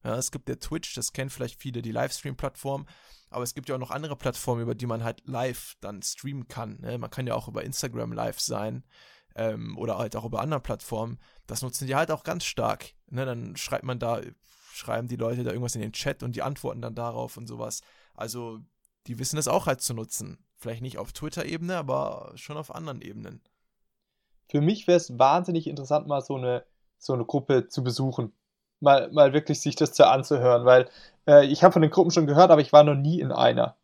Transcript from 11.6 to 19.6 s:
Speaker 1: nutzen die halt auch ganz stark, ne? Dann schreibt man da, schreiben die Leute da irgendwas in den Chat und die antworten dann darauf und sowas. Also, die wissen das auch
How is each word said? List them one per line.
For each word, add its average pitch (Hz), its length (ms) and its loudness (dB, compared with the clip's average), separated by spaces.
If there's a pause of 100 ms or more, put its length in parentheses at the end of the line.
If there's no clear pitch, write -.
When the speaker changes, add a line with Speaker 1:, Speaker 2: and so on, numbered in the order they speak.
Speaker 1:
nutzen 131 220 -8
die 131 100 -4
halt 160 160 0
auch 151 120 -6
ganz 165 220 -8
stark, - 480 -6 (140)
ne? 131 180 -8
Dann 120 320 -10
schreibt - 260 -8
man 123 160 -8
da, 117 220 -4 (500)
schreiben 117 380 -8
die 123 80 -8
Leute 117 260 -4
da 120 60 -4
irgendwas 120 260 -6
in 113 60 -8
den 110 100 -8
Chat - 320 -8
und 120 140 -8
die - 60 -6
antworten 131 380 -8
dann 117 140 -12
darauf 117 400 -10
und 107 120 -18
sowas. 117 340 -12 (320)
Also, 113 460 -12 (480)
die 120 120 -10
wissen 131 160 -6
das 151 140 -2
auch 170 160 0